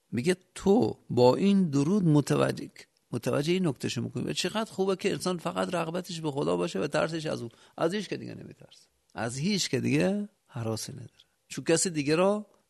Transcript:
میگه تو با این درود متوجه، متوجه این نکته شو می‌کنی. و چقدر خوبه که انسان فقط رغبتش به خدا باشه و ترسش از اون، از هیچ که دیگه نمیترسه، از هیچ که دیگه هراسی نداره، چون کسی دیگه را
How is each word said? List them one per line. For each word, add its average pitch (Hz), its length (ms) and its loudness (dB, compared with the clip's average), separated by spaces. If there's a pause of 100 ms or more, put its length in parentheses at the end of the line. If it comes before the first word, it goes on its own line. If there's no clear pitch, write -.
(120)
میگه 170 240 0 (200)
تو - 420 2 (120)
با 123 260 6
این 190 340 4
درود 147 340 2
متوجه، 139 680 2 (420)
متوجه 131 420 0
این 185 140 0
نکته 127 220 -2
شو 117 120 -4
می‌کنی. 120 220 -6
و 151 100 -4
چقدر 202 380 -4
خوبه 190 240 0
که 185 160 -2
انسان 180 260 -2
فقط 185 380 -4
رغبتش 170 460 -6
به 156 100 -2
خدا 151 260 0
باشه 175 220 -4
و 180 80 -2
ترسش 156 380 -2
از 131 160 -4
اون، 117 80 -8 (280)
از 170 160 0
هیچ 208 160 -6
که 143 80 -4
دیگه 117 180 -12
نمیترسه، - 520 -20 (260)
از 120 240 -6
هیچ 180 320 -2
که 127 100 0
دیگه 180 500 0 (180)
هراسی 113 440 -6
نداره، 113 180 -16 (380)
چون - 160 -10
کسی 165 260 2
دیگه 151 260 0
را 202 300 2 (240)